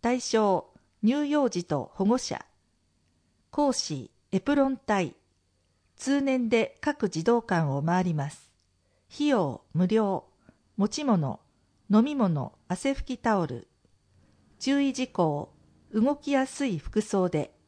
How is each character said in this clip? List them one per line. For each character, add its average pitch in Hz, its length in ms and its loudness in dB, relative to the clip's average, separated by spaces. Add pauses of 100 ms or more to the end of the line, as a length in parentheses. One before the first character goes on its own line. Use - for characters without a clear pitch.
対 254 180 0
象、 208 540 0 (280)
乳 277 280 0
幼 285 200 2
児 175 140 -4
と 143 300 -4
保 196 100 -2
護 226 140 2
者。 - 280 -8 (1040)
講 294 200 2
師、 143 400 -6 (220)
エ 190 80 2
プ 285 140 0
ロ 277 120 4
ン 269 80 -2
隊。 196 400 -2 (800)
通 277 240 0
年 262 300 0
で 226 320 0
各 285 280 -2
児 165 140 -4
童 233 180 2
館 165 280 0
を 139 120 -2
回 175 220 0
り 180 100 -2
ま 147 180 -6
す。 - 200 -20 (600)
費 294 140 -2
用 185 340 0 (120)
無 180 140 2
料。 208 380 0 (500)
持 208 140 2
ち 302 160 -6
物、 170 340 2 (500)
飲 214 140 6
み 294 120 -2
物、 175 420 -2 (100)
汗 269 240 -2
拭 - 140 -4
き 254 120 -8
タ 214 220 0
オ 165 80 0
ル。 - 220 -10 (920)
注 277 220 0
意 277 100 2
事 262 160 -4
項、 156 460 -2 (400)
動 254 240 2
き 285 140 -6
や 269 160 2
す - 180 -6
い 190 140 -2
服 - 220 -2
装 185 280 0
で。 - 260 -4 (120)